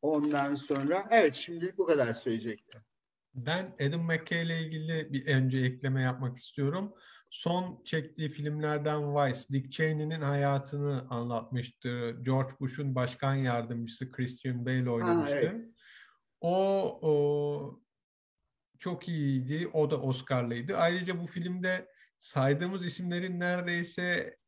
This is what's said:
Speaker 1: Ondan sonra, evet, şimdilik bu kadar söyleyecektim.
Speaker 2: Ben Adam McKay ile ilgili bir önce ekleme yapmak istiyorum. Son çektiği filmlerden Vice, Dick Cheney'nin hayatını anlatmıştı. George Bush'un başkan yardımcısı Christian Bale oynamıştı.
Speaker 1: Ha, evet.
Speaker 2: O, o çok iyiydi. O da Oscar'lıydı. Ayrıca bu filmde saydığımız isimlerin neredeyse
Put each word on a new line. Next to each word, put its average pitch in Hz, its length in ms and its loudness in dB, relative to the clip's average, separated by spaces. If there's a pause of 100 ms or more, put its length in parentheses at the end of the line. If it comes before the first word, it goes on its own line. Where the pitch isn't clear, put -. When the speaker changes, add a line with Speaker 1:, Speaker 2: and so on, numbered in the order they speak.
Speaker 1:
Ondan 147 540 2
sonra, 147 560 0
evet, 180 240 6
şimdilik 170 420 -6
bu 190 80 2
kadar 135 280 4
söyleyecektim. 110 680 -4 (520)
Speaker 2:
Ben 156 460 -4
Adam 147 220 0
McKay 165 440 0
ile 165 160 -2
ilgili 156 520 -4
bir 135 140 -2
önce 131 300 4
ekleme 131 440 0
yapmak 127 360 -2
istiyorum. 175 560 -4 (360)
Son 180 560 -4
çektiği 156 440 -2
filmlerden 151 840 -2
Vice, 135 240 4 (120)
Dick 135 200 -2
Cheney'nin 156 500 0
hayatını 139 880 0
anlatmıştı. 120 1120 -4
George 131 380 2
Bush'un 135 360 -2
başkan 127 400 0
yardımcısı 120 760 -2
Christian 123 540 -4
Bale 127 240 2
oynamıştı. 120 460 2
Speaker 1:
Ha, 139 60 2
evet. 214 240 0 (760)
Speaker 2:
O, 175 140 2 (460)
o 147 800 2 (1000)
çok 180 280 -6
iyiydi. 147 680 0
O 151 180 4
da 139 100 0
Oscar'lıydı. 127 760 0
Ayrıca 175 420 2
bu 170 80 -6
filmde 185 600 -4 (300)
saydığımız 170 680 0
isimlerin 175 540 -4
neredeyse 175 1000 -2 (100)